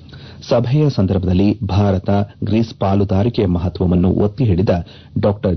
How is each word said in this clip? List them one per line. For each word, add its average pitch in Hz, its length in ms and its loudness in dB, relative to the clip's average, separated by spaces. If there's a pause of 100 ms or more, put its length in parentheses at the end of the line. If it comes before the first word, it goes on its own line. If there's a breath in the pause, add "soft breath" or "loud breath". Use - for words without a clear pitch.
(420 loud breath)
ಸಭೆಯ 123 480 0
ಸಂದರ್ಭದಲ್ಲಿ 95 560 2 (180)
ಭಾರತ 98 460 0 (340 loud breath)
ಗ್ರೀಸ್ 110 300 0
ಪಾಲುದಾರಿಕೆಯ 101 720 0
ಮಹತ್ವವನ್ನು 87 680 0
ಒತ್ತಿ 104 300 0
ಹೇಳಿದ 98 280 2 (460 loud breath)
ಡಾ 107 120 2 (260)